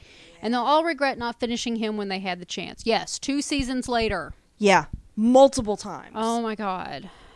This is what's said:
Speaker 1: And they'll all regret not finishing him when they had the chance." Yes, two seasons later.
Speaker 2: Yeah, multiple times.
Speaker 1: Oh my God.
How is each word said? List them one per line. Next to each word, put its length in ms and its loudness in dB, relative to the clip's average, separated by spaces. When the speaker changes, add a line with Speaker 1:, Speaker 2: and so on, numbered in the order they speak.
Speaker 1:
And 140 -2
they'll 80 0
all 220 4
regret 340 -2
not 220 -6
finishing 360 -4
him 200 -2
when 120 -4
they 120 -4
had 200 -6
the 40 -16
chance." 420 -10
Yes, 320 0
two 240 -2
seasons 460 -2
later. 460 -2
Speaker 2:
Yeah, 280 6
multiple 600 6
times. 380 -12
Speaker 1:
Oh 260 -2
my 140 -4
God. 560 -8